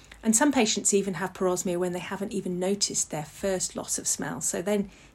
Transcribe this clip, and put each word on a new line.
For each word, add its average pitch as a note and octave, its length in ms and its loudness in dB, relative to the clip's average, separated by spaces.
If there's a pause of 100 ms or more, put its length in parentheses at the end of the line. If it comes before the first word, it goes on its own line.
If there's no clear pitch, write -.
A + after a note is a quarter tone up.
(240)
And A3+ 120 4
some D4 160 6
patients A3+ 400 4
even G3 240 2
have F#3 180 -4
parosmia F3+ 440 0
when F3+ 160 0
they F3+ 60 -2
haven't F#3+ 320 -6
even F#3 260 -2
noticed G3 540 0
their D3+ 140 -4
first - 500 -4
loss - 240 -4
of - 80 -6
smell. E3 340 -4
So F#3+ 180 -2
then G3 300 0 (260)